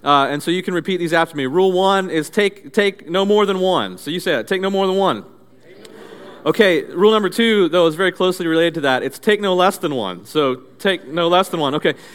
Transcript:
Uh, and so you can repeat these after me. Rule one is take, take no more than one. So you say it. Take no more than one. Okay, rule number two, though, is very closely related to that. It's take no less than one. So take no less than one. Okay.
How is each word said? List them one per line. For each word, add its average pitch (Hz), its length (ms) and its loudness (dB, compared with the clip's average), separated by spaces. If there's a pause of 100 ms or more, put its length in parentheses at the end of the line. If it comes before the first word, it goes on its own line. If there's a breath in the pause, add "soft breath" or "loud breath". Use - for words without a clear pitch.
Uh, 143 240 2
and 143 140 -4
so - 80 -4
you 180 120 -2
can 185 120 -4
repeat 180 240 -4
these 170 160 -2
after 160 240 0
me. 131 80 -2
Rule 185 260 2
one 190 380 2
is 156 180 -4
take, 202 460 -4
take 202 340 0
no 185 160 0
more 208 220 4
than 190 140 -2
one. 135 360 0
So - 140 -10
you 170 100 -4
say 170 140 -2
it. 110 120 -2
Take 190 140 -2
no 190 80 -2
more 196 180 0
than 190 100 0
one. 160 280 0 (1200 loud breath)
Okay, 170 380 2
rule 196 300 2
number 208 180 0
two, 214 400 2
though, 175 160 2
is 156 80 0
very 180 180 0
closely 185 340 -2
related 165 280 2
to 165 80 -6
that. 131 200 0
It's 131 160 -8
take 208 220 0
no 196 140 0
less 185 240 2
than 151 160 -4
one. 95 320 -6
So 135 300 0 (220)
take 185 300 -2
no 170 200 0
less 180 200 4
than 170 120 -4
one. 139 160 0
Okay. 175 180 0 (200 loud breath)